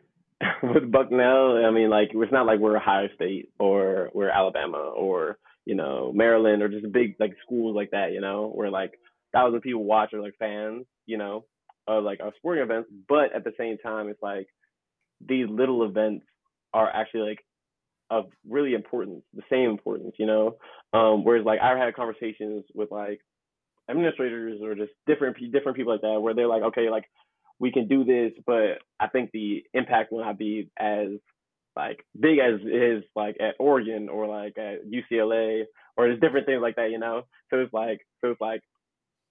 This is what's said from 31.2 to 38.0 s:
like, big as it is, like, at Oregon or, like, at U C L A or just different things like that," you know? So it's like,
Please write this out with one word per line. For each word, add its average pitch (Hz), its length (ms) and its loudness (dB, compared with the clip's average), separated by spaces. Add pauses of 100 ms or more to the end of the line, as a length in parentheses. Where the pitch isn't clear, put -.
like, - 300 -8 (140)
big 151 200 4
as 120 220 4
it 117 360 2
is, 104 60 -8 (120)
like, 104 240 -4
at 107 200 -2
Oregon 113 500 0
or, 107 180 -4
like, 104 300 -8
at 104 300 -10
U 117 200 -6
C 117 120 -2
L 110 120 2
A 110 340 0 (300)
or 120 140 4
just 117 120 -2
different 139 240 2
things 131 160 0
like 117 140 -2
that," 113 160 -2
you 113 80 -4
know? 117 240 -4 (280)
So 127 80 2
it's 123 140 -4
like, 110 260 -4 (220)